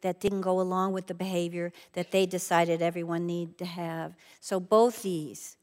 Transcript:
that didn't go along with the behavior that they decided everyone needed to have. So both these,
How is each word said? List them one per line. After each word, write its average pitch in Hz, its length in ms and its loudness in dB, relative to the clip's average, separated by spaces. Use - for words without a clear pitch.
that 180 180 -2
didn't 196 220 0
go 185 180 2
along 185 340 0
with 185 120 -4
the 180 80 -8
behavior 175 580 -2
that 180 160 -4
they 190 160 4
decided 170 560 2
everyone 170 460 -2
needed 170 320 -6
to 180 60 -8
have. 170 500 -8
So 190 200 -4
both 220 440 4
these, 156 600 -6